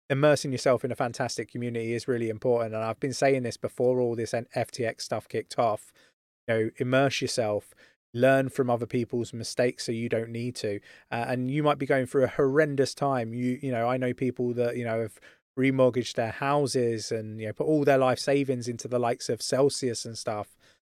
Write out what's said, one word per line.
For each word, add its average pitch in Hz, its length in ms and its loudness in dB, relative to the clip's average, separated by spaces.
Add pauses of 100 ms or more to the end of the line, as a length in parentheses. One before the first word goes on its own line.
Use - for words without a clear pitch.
immersing 143 440 2
yourself 123 320 2
in 123 80 -4
a - 20 -6
fantastic 120 560 -4
community 117 400 -4
is 117 160 -4
really 117 220 0
important. 117 440 0
And 110 80 -4
I've 113 200 -4
been 139 100 -2
saying 135 320 4
this 113 140 -6
before 127 420 2
all 120 160 0
this 113 180 -4
N-, 117 220 -4
F 120 160 -2
T 120 140 -4
X - 180 -4
stuff - 240 -6
kicked - 320 -4
off. 110 320 0 (560)
You 117 60 0
know, 113 240 0
immerse 131 440 2
yourself, 107 520 -2 (400)
learn 135 340 4
from 123 220 0
other 120 160 0
people's 120 480 -4
mistakes 123 520 -2
so 127 60 -4
you 117 160 -4
don't 113 220 -2
need 120 280 -6
to. 104 220 -4 (320)
Uh, 120 160 -2
and 127 240 -2
you 151 100 0
might 147 180 2
be 143 60 -2
going 131 200 2
through 131 180 2
a 120 40 6
horrendous 139 640 2
time. 123 400 -2
You, 123 280 -2
you 135 100 -4
know, 117 180 0
I 131 80 0
know 127 160 -2
people 123 400 -2
that, 120 240 0
you 120 80 -4
know, 113 160 -2
have - 180 -8 (380)
remortgaged 131 580 4
their 113 160 -2
houses 123 840 0
and, 110 260 -8
you 110 80 -6
know, 107 60 -6
put 147 120 -4
all 151 200 4
their 135 120 6
life 127 220 2
savings 131 480 0
into 113 220 -8
the 120 100 0
likes 120 300 -2
of 117 120 -4
Celsius 131 600 0
and 113 140 -12
stuff. 104 320 -6 (400)